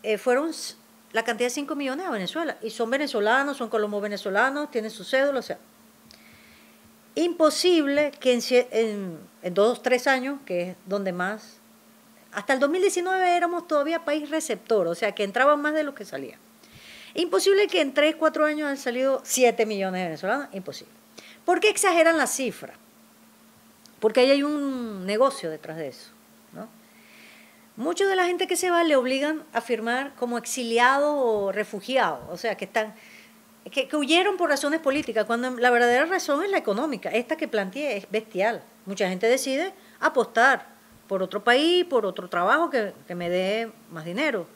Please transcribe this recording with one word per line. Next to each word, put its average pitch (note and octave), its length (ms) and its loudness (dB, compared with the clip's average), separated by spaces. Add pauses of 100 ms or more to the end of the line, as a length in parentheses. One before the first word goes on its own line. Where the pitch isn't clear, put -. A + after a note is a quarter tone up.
eh, G#3+ 140 0
fueron C4+ 340 0
s-, - 240 -12 (360)
la A3+ 140 0
cantidad A#3+ 220 -2
de B3 60 -4
cinco D4 220 -6
millones C#4+ 300 -6
a F4 60 -6
Venezuela. B3 500 -4
Y A3+ 80 -8
son A3+ 200 -4
venezolanos, C4+ 680 0
son A#3 100 -6
colombo-venezolanos, G#3 1040 -2
tienen A3 180 -4
su A3 140 -14
cédula, C4+ 360 0
o - 40 -6
sea. - 140 -10 (1600)
Imposible D4+ 1000 2
que B3+ 140 2
en A#3+ 80 2
sie-, B3 300 2
en, G#3 460 -2 (240)
en F3+ 120 -6
dos, A3 280 4
tres B3 240 2
años, C4+ 400 0
que F3 260 -4
es - 40 -12 (100)
donde F#3+ 280 -2
más, F#3+ 460 -6 (760)
hasta G#3 180 -4
el C4 80 2
dos C#4+ 100 2
mil F4+ 120 0
diecinueve F#4 560 2
éramos F4 320 -2
todavía D#4+ 340 0
país D4 260 -4
receptor, A3+ 580 0
o E3+ 80 -2
sea, G3+ 180 -2
que G#3 100 -4
entraban C#4 380 2
más D4+ 120 -2
de D#4 100 0
lo C#4+ 120 -6
que G#3+ 80 -16
salía. C#3 340 -12 (760)
Imposible F#4+ 540 2
que F#4 120 0
en C#4 140 0
tres, D#4 240 4
cuatro D#4 260 2
años D4+ 260 0
han C#4 60 -2
salido C4 480 -2
siete A#3 420 2
millones F#3+ 360 -2
de F3+ 60 -2
venezolanos, G3+ 440 -4
imposible. F#3 400 -12 (540)
¿Por F4 160 4
qué G#4+ 80 6
exageran E4 480 4
la C4+ 100 2
cifra? - 460 -6 (1300)
Porque A3 180 4
ahí C4 120 6
hay C#4 120 4
un B3+ 640 -6
negocio G#3+ 440 0
detrás D#3 280 -10
de D#3 100 -8
eso, - 220 -16 (420)
¿no? F#3+ 160 -14 (1080)
Mucho E4 320 0
de F#4+ 80 2
la F4+ 80 4
gente F4+ 220 -2
que F#4 100 -2
se F#4 120 0
va E4+ 140 4
le D4+ 140 4
obligan C4+ 460 0 (100)
a A3+ 80 0
firmar A#3+ 540 -4
como A#3+ 220 -4
exiliado B3 800 2
o G#3+ 380 0
refugiado, G#3 760 -2
o F3 60 -10
sea, G#3+ 220 -6
que G3 80 -8
están, G#3+ 280 -4 (800)
que, C4 160 -2
que - 80 -6
huyeron E4+ 400 2
por E4+ 140 0
razones D4 320 0
políticas, C4+ 440 0
cuando A#3+ 260 -2
la B3 180 2
verdadera A#3+ 360 4
razón E4 380 0
es G4 80 -2
la F#4+ 60 0
económica. A3+ 520 -2
Esta A#3+ 280 -2
que D#4+ 100 -4
planteé A3 480 -4
es - 160 -10
bestial. G#3+ 500 -2 (240)
Mucha F#3+ 220 -2
gente F#3 200 0
decide C4+ 460 0 (280)
apostar B3+ 640 2 (400)
por F#3+ 160 -2
otro G3 200 -6
país, E4 420 4
por B3 200 0
otro F3+ 220 -6
trabajo A#3 420 2
que, G#3+ 240 -2 (140)
que F3 80 -10
me F3 140 -4
dé G3+ 420 -2 (200)
más D#3+ 120 -14
dinero. G3+ 520 -4